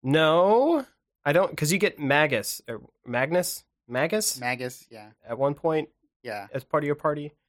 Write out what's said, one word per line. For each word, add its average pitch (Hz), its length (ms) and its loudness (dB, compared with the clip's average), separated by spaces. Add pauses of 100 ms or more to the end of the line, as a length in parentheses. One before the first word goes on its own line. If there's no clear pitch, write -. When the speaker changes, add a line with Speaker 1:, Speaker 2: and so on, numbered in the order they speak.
Speaker 1:
No, 185 840 4 (380)
I 143 80 0
don't, 180 240 2
'cause 151 160 -2
you 196 60 2
get 196 200 0
Magus, 139 680 0
or 113 120 -10 (240)
Magnus? 143 600 -2 (220)
Magus? 156 520 -2
Speaker 2:
Magus, 123 520 -6
yeah. 107 200 -20 (160)
Speaker 1:
At 117 120 -8
one 139 160 0
point 156 360 -2 (320)
Speaker 2:
Yeah. 104 300 -10
Speaker 1:
as 131 120 -8
part 147 200 -2
of - 20 -4
your 143 80 -2
party? 151 400 -6 (140)